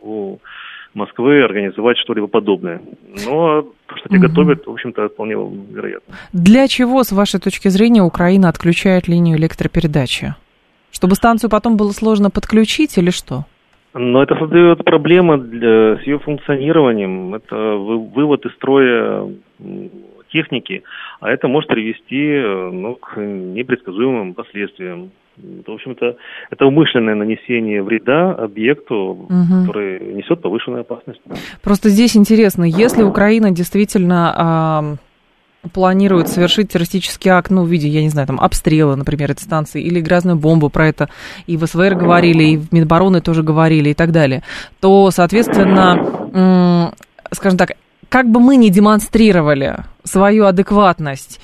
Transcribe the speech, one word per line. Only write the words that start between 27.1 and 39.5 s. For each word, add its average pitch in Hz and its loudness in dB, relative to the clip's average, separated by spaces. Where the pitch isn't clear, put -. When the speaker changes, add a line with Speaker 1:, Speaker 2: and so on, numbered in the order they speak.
Speaker 1:
нанесение 110 -4
вреда 127 -2
объекту, 104 -6
Speaker 2:
Мгм. 180 0
Speaker 1:
который 98 -6
несет 160 -6
повышенную 120 -6
опасность. 117 -16
Speaker 2:
Просто 202 2
здесь 220 4
интересно, 208 4
если 208 2
Украина 208 2
действительно, 180 0
ам, 160 -2
планирует 185 2
совершить 180 0
террористический 180 -2
акт, 180 0
ну, 185 2
в 170 0
виде, 160 0
я 151 0
не 151 0
знаю, 147 -2
там, 131 -4
обстрела, 156 0
например, 143 -4
этой 147 -8
станции, 156 -6